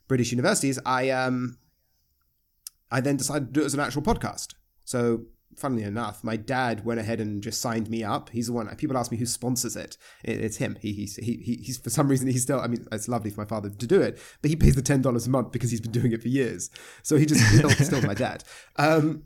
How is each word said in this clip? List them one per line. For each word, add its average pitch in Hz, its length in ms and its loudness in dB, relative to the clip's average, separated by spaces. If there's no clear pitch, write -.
British 123 220 2
universities, 135 540 0
I, 127 240 0
um, 127 480 -2
I 127 80 2
then 143 160 2
decided 135 300 -2
to 107 80 -12
do 151 80 2
it 135 40 0
as - 80 -4
an 143 60 -2
actual 139 220 -2
podcast. - 540 -4
So, 120 440 0
funnily 123 280 -4
enough, 104 400 -6
my 113 120 -4
dad 113 500 -2
went 117 140 -2
ahead 110 200 -4
and 104 240 -4
just 113 160 -6
signed 113 300 -2
me 113 140 -4
up. 131 260 -4
He's 117 180 -4
the 120 60 -4
one, 110 220 -6
people 135 220 -4
ask 120 140 -2
me 113 60 -4
who 120 80 -2
sponsors 120 500 -4
it. - 220 -12
It, 107 180 -4
it's 110 160 -4
him. 101 220 -4
He, 107 140 -6
he's, 101 240 -8
he, 117 260 -4
he, 120 120 -2
he's, 123 220 -8
for - 120 -10
some 143 180 2
reason, 131 200 2
he's 127 160 0
still, 135 160 0
I 95 80 -2
mean, 120 240 -4
it's 110 160 -6
lovely 113 220 -2
for 101 120 -8
my 104 60 -8
father 107 220 -6
to 104 180 -8
do 196 140 6
it, - 180 -2
but 151 80 0
he 165 60 2
pays 143 200 8
the 135 60 2
ten 135 200 2
dollars 123 260 0
a - 20 0
month 127 220 0
because 120 180 -4
he's 113 120 -2
been 113 100 -8
doing 110 200 2
it 113 100 -4
for - 80 -4
years. 120 400 -2
So 151 140 4
he 151 80 8
just, 147 160 6
he 107 160 8
still, 151 120 8
still 139 320 4
my 101 120 0
dad. 107 300 -4
Um, 156 480 4